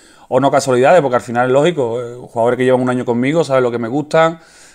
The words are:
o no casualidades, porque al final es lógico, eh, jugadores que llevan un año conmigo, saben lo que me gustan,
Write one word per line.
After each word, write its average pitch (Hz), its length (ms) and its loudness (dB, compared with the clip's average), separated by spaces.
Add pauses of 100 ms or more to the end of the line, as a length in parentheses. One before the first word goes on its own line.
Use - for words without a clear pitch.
(280)
o 131 120 0
no 135 120 2
casualidades, 139 500 4
porque 127 140 0
al 110 60 2
final 120 260 -2
es 127 60 0
lógico, 135 480 0
eh, 120 140 -12
jugadores 120 420 -2
que 127 80 0
llevan 127 160 2
un 127 80 -2
año 123 160 -4
conmigo, 131 380 -2
saben 131 200 0
lo 120 80 -2
que 117 80 -6
me 117 80 -8
gustan, 160 520 -2 (360)